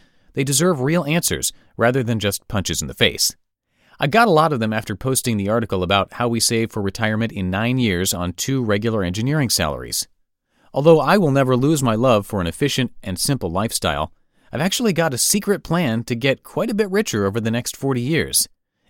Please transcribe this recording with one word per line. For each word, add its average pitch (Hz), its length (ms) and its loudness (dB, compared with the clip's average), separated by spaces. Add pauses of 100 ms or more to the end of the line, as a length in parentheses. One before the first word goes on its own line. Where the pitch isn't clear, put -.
(360)
they 139 100 -2
deserve 143 340 2
real 156 240 0
answers 147 480 -2 (240)
rather 127 260 2
than 113 160 -2
just 101 300 -4
punches 87 340 -4
in 73 60 -6
the 64 60 -10
face. - 420 0 (640)
I 143 80 0
got 226 220 4
a - 20 4
lot 156 220 4
of 120 80 -2
them 110 100 -2
after 110 240 -4
posting 127 400 -2
the 101 140 -2
article 107 340 0
about 95 300 0
how 120 160 -2
we 117 100 0
save 113 320 0
for 110 100 -6
retirement 107 520 -2
in 92 180 -4
nine 113 260 0
years 95 360 0
on 87 180 -4
two 135 320 -4
regular 107 400 0
engineering 117 460 0
salaries. 65 580 -4 (680)
Although 156 280 6
I 151 160 4
will 170 140 4
never 131 260 4
lose 143 260 2
my 117 120 2
love 110 300 4
for 101 140 -4
an 104 80 0
efficient 135 460 -2 (100)
and 95 160 -6
simple 120 320 -2
lifestyle, 82 600 -2 (380)
I've 123 100 -4
actually 196 320 0
got 160 220 0
a - 20 -4
secret 202 460 0
plan 131 400 0
to 123 100 -4
get 123 300 0
quite 208 260 -4
a 240 60 -4
bit 202 160 0
richer 180 340 0
over 101 160 0
the - 80 -2
next 120 260 -4
forty 135 260 -2
years. 120 460 -2 (420)